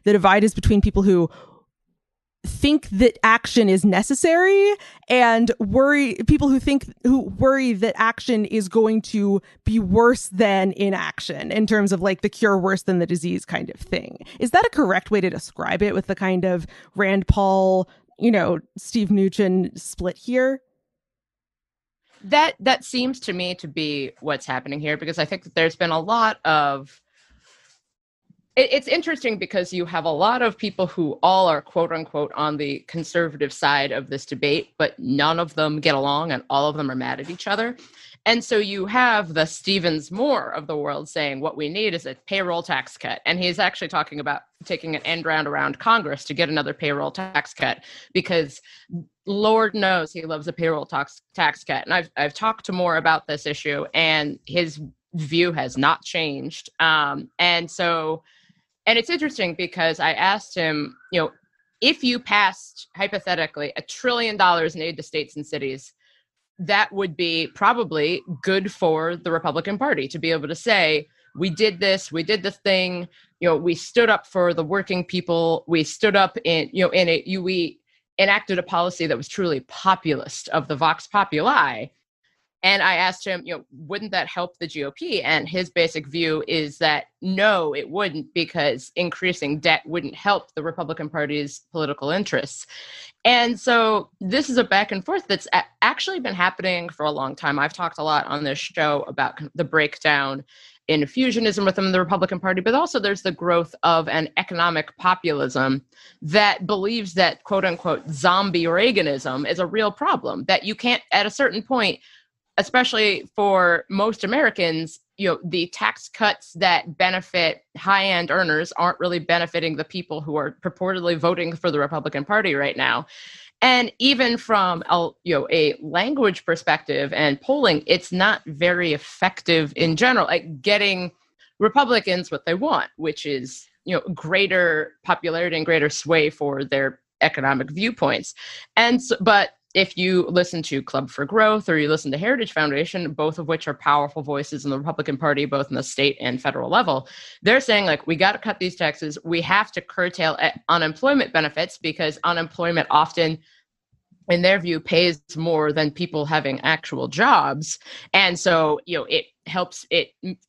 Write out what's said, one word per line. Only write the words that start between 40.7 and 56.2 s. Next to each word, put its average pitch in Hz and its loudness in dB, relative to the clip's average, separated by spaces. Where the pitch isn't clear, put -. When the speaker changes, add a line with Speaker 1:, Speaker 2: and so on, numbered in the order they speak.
Speaker 2:
world 147 -6
saying, 143 -4
"What 151 -6
we 147 -4
need 196 -4
is - -8
a 131 -12
payroll 180 -2
tax 143 -6
cut." - -8
And 170 0
he's 180 -2
actually 185 -2
talking 151 -4
about 143 -4
taking 160 -6
an - -8
end 165 -4
round 156 0
around 143 -4
Congress 202 0
to 151 -10
get 139 0
another 147 -2
payroll 143 -4
tax 190 -6
cut, - -4
because 170 -2
Lord 214 2
knows 185 0
he 165 -12
loves 160 -8
a 165 -4
payroll 156 -2
tax, - -8
tax 156 2
cut. - -4
And 156 -2
I've, 175 -2
I've 147 -2
talked 220 -4
to 202 -4
Moore 180 0
about 160 2
this 151 -6
issue, 147 -4
and 156 0
his 160 -4
view 165 0
has 131 -4
not 143 2
changed. 147 -8